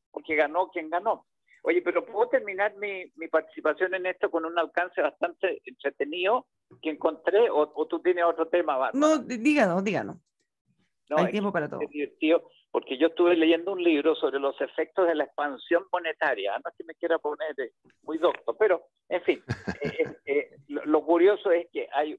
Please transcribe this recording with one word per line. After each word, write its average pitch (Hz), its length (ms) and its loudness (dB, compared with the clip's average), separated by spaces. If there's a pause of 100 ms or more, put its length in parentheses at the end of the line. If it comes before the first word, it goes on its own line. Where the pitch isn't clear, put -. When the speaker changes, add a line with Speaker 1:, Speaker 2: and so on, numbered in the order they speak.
(100)
Speaker 1:
Porque 156 240 -6
ganó 156 340 2
quien 156 220 -8
ganó. 190 360 -2 (360)
Oye, 175 200 2
pero 170 220 0
¿puedo 226 240 -2
terminar 208 480 -2
mi, 196 400 -8
mi 160 120 -10
participación 156 680 -2
en 185 120 -4
esto 185 240 -2
con 165 140 -2
un 165 140 -6
alcance 175 420 -2
bastante 165 640 -2
entretenido 180 840 -4 (360)
que 156 80 -4
encontré? 160 600 2
¿O, 151 240 2
o 156 120 -2
tú 165 140 -4
tienes 175 240 2
otro 165 240 0
tema, 160 280 0
Bárbara? 131 220 -2
Speaker 2:
No, 311 200 4
dí-, 247 200 -8
díganos, 220 440 2
díganos. 170 340 -4 (920)
Speaker 1:
No, 151 100 0
Speaker 2:
Hay 175 80 4
Speaker 1:
es 175 60 -2
Speaker 2:
tiempo 202 180 -2
Speaker 1:
que - 40 -2
Speaker 2:
para 156 140 -2
todo. - 140 -8
Speaker 1:
es 147 80 -6
divertido, 165 600 0 (200)
porque - 260 -4
yo 156 120 4
estuve 175 280 2
leyendo 165 360 2
un 185 100 -4
libro 160 320 4
sobre 139 240 -2
los 139 220 -2
efectos 160 460 -2
de 170 80 2
la 151 100 0
expansión 147 680 -2
monetaria. 170 600 -2
No 151 180 -6
es - 60 -16
que - 80 -14
me 165 100 -16
quiera 165 240 0
poner, 151 400 -6
eh, 123 140 -8 (300)
muy 156 160 -6
docto, - 380 0
pero, - 300 2 (220)
en 175 140 -4
fin, - 240 0
Speaker 3:
<laughs> - 360 -8
Speaker 1:
eh, - 160 -6
eh, - 260 -2
eh, 143 320 -4 (120)
lo, 143 180 -8
lo 151 180 2
curioso 185 460 4
es 170 220 2
que 139 200 -6
hay 151 260 -2